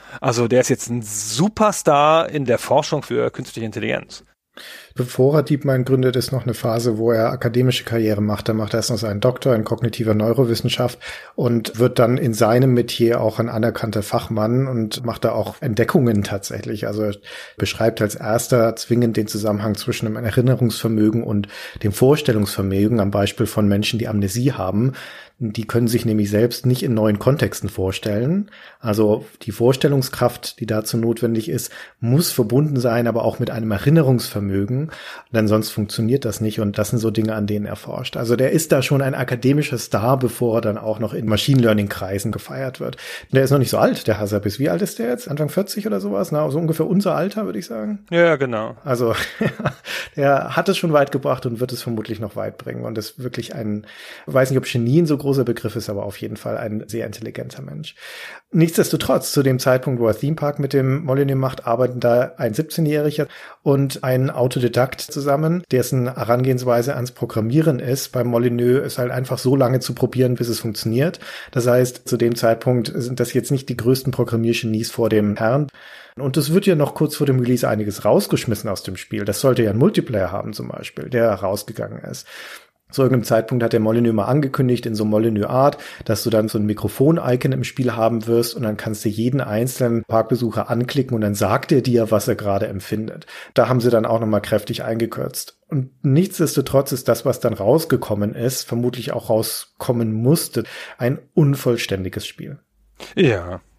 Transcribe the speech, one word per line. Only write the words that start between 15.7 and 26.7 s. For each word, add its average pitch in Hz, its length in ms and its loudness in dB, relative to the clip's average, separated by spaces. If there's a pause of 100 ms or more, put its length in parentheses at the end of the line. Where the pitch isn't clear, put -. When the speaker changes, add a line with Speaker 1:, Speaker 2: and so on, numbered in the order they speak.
Speaker 2:
tatsächlich. 110 640 -6
Also 107 160 -2
er 101 120 -2 (420)
beschreibt 110 440 0
als 104 140 0
erster 113 600 0
zwingend 117 400 0
den 110 120 0
Zusammenhang 104 480 -2
zwischen - 320 -4
dem 110 100 -4
Erinnerungsvermögen 113 1040 2
und 104 240 -2 (340)
dem 104 120 0
Vorstellungsvermögen 107 1080 2
am 101 120 2
Beispiel 101 340 0
von 104 200 0
Menschen, 101 320 2
die 110 120 -2
Amnesie 107 420 0
haben. 104 420 0 (480)
Die 110 240 -6
können 120 220 2
sich 113 160 0
nämlich 107 260 2
selbst 113 360 2
nicht 127 180 2